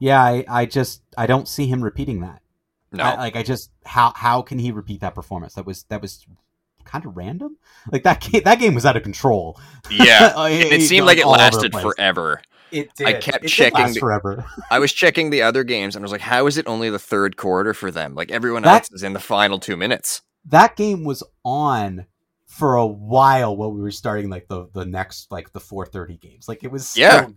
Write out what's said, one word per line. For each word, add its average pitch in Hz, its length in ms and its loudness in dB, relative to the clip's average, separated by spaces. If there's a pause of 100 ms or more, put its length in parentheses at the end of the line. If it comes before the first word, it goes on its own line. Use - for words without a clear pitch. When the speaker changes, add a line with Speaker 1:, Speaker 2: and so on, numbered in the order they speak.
Speaker 1:
Yeah, 135 240 4
I, 123 240 2
I 120 180 0
just, 123 360 -4 (160)
I 117 100 -2
don't 131 200 0
see 143 200 -4
him 127 160 -2
repeating 110 380 -6
that. 90 200 -14 (500)
Speaker 2:
No. 87 120 -6
Speaker 1:
I, 143 140 0
like, 117 180 -6
I 117 80 -4
just, 123 260 -6 (160)
how, 120 300 2
how 120 260 0
can 127 160 -10
he 120 140 -4
repeat 104 300 -12
that 95 120 -6
performance? 87 420 -12
That 95 100 -12
was, 92 240 -12
that 104 120 -10
was - 240 -16 (600)
kind 151 200 -12
of 101 120 -16
random. 175 400 -12 (340)
Like, 135 120 -4
that 180 180 4
ga-, - 180 0
that 226 200 4
game 220 140 4
was 120 120 0
out 131 120 4
of 104 60 -2
control. 101 560 -4 (320)
Speaker 2:
Yeah, 208 380 8
Speaker 1:
<laughs> 156 180 0
It, 156 60 2
Speaker 2:
and 165 100 2
it 156 180 4
Speaker 1:
it - 60 -
Speaker 2:
seemed 180 140 4
Speaker 1:
goes - 60 6
Speaker 2:
like 175 120 8
it 143 60 4
Speaker 1:
all 135 80 6
over 117 60 8
the 117 40 8 (140)
Speaker 2:
lasted 107 160 -2
Speaker 1:
place. 95 100 -4
Speaker 2:
forever. 90 580 -2 (300)
Speaker 1:
It 147 180 -8 (120)
Speaker 2:
I 117 120 0
Speaker 1:
did. 107 80 -4
Speaker 2:
kept 135 160 -4
Speaker 1:
It - 40 -6
did 160 80 -6
Speaker 2:
checking 123 320 4
Speaker 1:
last 120 140 0
Speaker 2:
the, 117 40 -4
Speaker 1:
forever. 104 460 -4 (120)
<laughs> - 140 -8
Speaker 2:
I 123 80 2
was 143 140 0
checking 160 380 2
the 139 100 0
other 117 220 2
games, 104 320 -4
and 101 80 -12
I - 20 -10
was 101 60 -10
like, 104 100 -8
"How 123 260 0
is 147 100 0
it 160 100 -6
only 113 240 -4
the 101 80 -6
third 101 360 -2
quarter 98 380 -2
for 98 180 -8
them? 78 240 -8
Like, 80 160 -8
everyone 117 300 -4
Speaker 1:
That 101 220 -2
Speaker 2:
else - 100 -18
is 92 100 -14
in 98 100 -8
the 98 60 -10
final 101 400 -4
two 98 160 -8
minutes." 107 460 -8 (240)
Speaker 1:
That 156 300 4
game 202 280 -4
was 143 200 -8 (200)
on 120 640 -4 (400)
for 139 300 -2
a 120 100 2
while 113 720 2
while 107 140 -6
we 104 100 -10
were 104 100 -8
starting, 104 380 -8
like, 92 180 -12
the, 90 260 -10
the 92 120 -8
next, 92 460 -10
like, 87 200 -16
the 98 80 -16
four 95 280 -12
thirty 87 300 -14
games. - 300 -20
Like, 113 160 -14
it 127 80 -12
was 135 240 -12
Speaker 2:
Yeah. 170 280 6
Speaker 1:
still, 110 140 -12